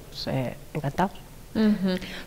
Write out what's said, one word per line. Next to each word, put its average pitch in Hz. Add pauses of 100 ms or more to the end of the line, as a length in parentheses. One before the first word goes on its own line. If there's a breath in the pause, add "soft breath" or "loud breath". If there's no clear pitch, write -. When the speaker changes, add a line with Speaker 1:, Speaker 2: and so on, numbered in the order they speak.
(100)
Speaker 1:
pues, -
eh, 131 (200)
encantados. 156 (420)
Speaker 2:
Ujú. 190 (300 loud breath)